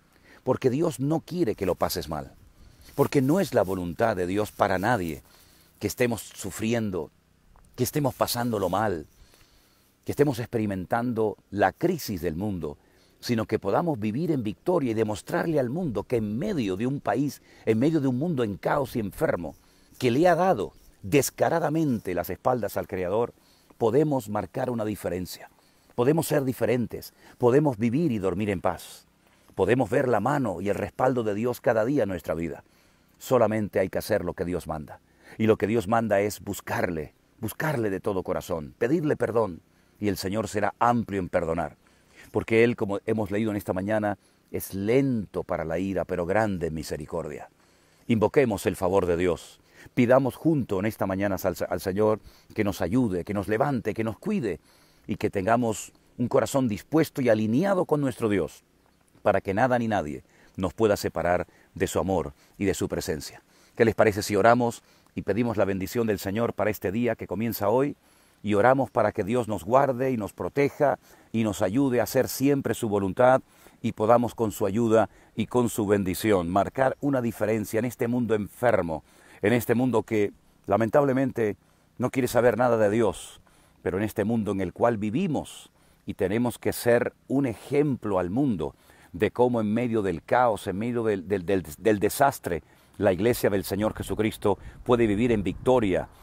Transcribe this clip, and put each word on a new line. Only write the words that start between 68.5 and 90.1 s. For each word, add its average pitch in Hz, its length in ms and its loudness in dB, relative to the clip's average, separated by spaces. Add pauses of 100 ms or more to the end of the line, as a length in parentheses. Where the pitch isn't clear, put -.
oramos 123 380 4
para 107 200 2
que 104 120 -4
Dios 113 240 0
nos 107 160 -6
guarde 131 480 2
y 123 60 -2
nos 101 160 -6
proteja 135 640 0 (320)
y 113 120 0
nos 104 180 -2
ayude 120 380 2
a 110 40 2
hacer 123 240 0
siempre 135 460 0
su 117 140 -4
voluntad 104 540 4 (400)
y 113 120 -2
podamos 117 420 0
con 110 160 -2
su 107 140 -4
ayuda 110 440 2 (260)
y 113 120 -4
con 123 220 0
su 107 180 -2
bendición 95 640 2
marcar 98 520 0
una 139 200 0
diferencia 110 580 -2
en 117 60 -2
este 120 220 -4
mundo 117 280 0
enfermo, 95 680 -2 (380)
en 104 120 4
este 120 220 2
mundo 117 280 2
que 104 280 0 (360)
lamentablemente 117 920 2 (400)
no 123 140 -2
quiere 127 160 0
saber 117 300 4
nada 120 200 2
de 107 120 4
Dios, 104 520 0 (400)
pero 90 160 -2
en 101 60 0
este 107 200 -2
mundo 107 280 0
en 98 100 -2
el 90 120 -4
cual 117 240 2
vivimos 110 760 -4 (340)
y 101 80 -10
tenemos 110 440 -2
que 98 160 -2
ser - 400 2 (140)
un 139 180 0
ejemplo 127 760 -2
al 90 100 0
mundo 98 460 -2 (360)
de 90 200 0
cómo 120 280 2
en 104 140 0
medio 113 280 0
del 90 220 -2